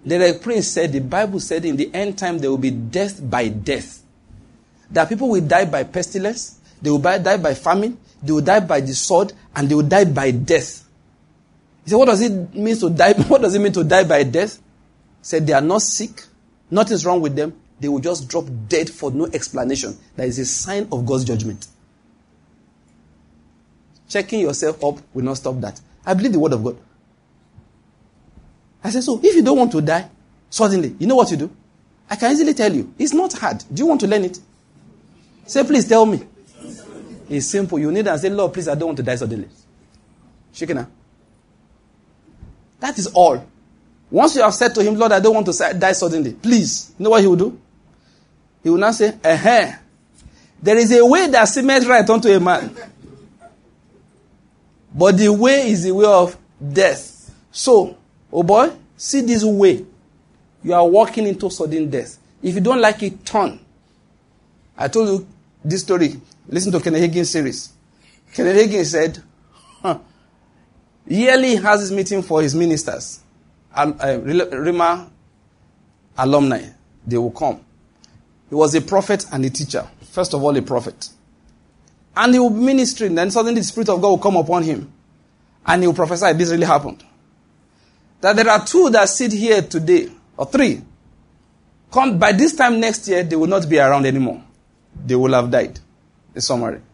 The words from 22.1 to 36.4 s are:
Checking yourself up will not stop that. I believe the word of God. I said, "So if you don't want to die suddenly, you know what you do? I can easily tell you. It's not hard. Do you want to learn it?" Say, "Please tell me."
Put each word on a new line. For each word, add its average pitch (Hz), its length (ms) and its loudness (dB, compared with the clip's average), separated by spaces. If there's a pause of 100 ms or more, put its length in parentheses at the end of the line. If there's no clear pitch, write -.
Checking 202 320 -4
yourself 156 440 -4
up 143 140 -2 (160)
will 127 100 -4
not 131 140 -4
stop 131 220 -8
that. 104 200 -12 (240)
I 185 100 -2
believe 208 180 0
the 175 60 2
word 147 140 2
of 110 100 -2
God. 120 140 -6 (2000)
I 226 60 -6
said, 247 120 -4
"So 247 200 -2
if 381 120 4
you 330 80 4
don't 269 160 4
want 240 140 2
to 156 80 0
die 160 280 -2 (420)
suddenly, 185 480 0
you 170 80 -4
know 254 100 2
what 220 140 2
you 165 60 -2
do? 151 140 -6 (580)
I 208 80 -6
can 240 140 -2
easily 294 240 2
tell 208 180 0
you. 127 260 -6
It's 269 140 -2
not 359 200 0
hard. 135 400 -8
Do 151 80 -8
you 294 60 0
want 311 160 2
to 202 40 -2
learn 208 180 0
it?" - 140 -10 (1080)
Say, 269 180 0
"Please 269 240 2
tell 226 180 6
me." 190 140 -2 (1080)